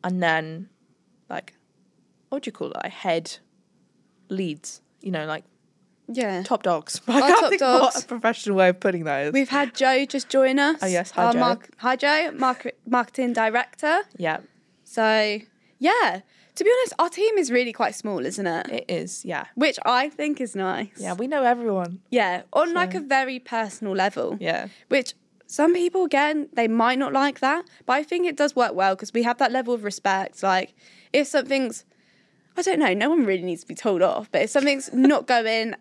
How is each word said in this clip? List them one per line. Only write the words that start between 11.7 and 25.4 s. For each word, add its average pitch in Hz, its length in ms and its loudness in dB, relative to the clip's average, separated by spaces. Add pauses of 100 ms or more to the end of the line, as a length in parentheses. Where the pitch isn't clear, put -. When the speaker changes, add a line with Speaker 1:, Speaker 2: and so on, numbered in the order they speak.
Speaker 2:
hi, 254 180 0
Joe. 294 380 0
Mark-, 254 400 -2 (140)
marketing 247 460 0
director. 240 680 0 (160)
Speaker 1:
Yeah. 160 220 -2 (440)
Speaker 2:
So, 214 560 0 (400)
yeah. 269 420 2 (340)
To - 100 -4
be 415 40 6
honest, 494 300 2
our 339 100 2
team 415 280 0
is 294 120 0
really 240 240 2
quite 214 220 -2
small, 185 300 -6
isn't 196 200 -6
it? 165 240 -2
Speaker 1:
It - 200 -6
is, 175 340 -6
yeah. 165 220 -8 (100)
Speaker 2:
Which 285 300 0
I 254 240 2
think 294 320 -4
is 233 140 -8
nice. 190 420 -4
Speaker 1:
Yeah, 180 160 -6
we 214 140 -6
know 285 160 0
everyone. 208 680 0
Speaker 2:
Yeah, 190 320 0 (120)
on, 339 200 2
like, 359 180 0
Speaker 1:
So 381 80 -4
Speaker 2:
a - 20 -8
very 269 380 -2
personal 220 560 -6
level. 196 440 -2
Speaker 1:
Yeah. 170 280 -4 (220)
Speaker 2:
Which 262 240 0 (340)